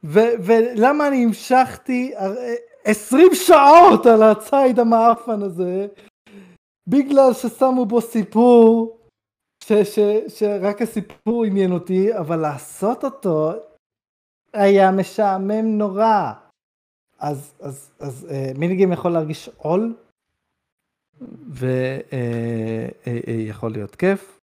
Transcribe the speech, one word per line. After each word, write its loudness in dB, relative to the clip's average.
ו-, 0
ולמה 0
אני 0
המשכתי -2
הר-, -6
עשרים 4
שעות 6
על 6
הציד 2
המאפן 0
הזה? -6
בגלל 2
ששמו -2
בו -2
סיפור 4
ש-, -6
ש-, 0
שרק -6
הסיפור -6
עניין -2
אותי, -4
אבל -6
לעשות -6
אותו -4
היה 4
משעמם -4
נורא. -2
אז, -10
אז, -18
אז, -16
אה, -8
מיניגיים 0
יכול -4
להרגיש -6
עול, -4
ו-, -6
אה, -8
אה, -8
אה, -8
יכול -8
להיות -12
כיף. -6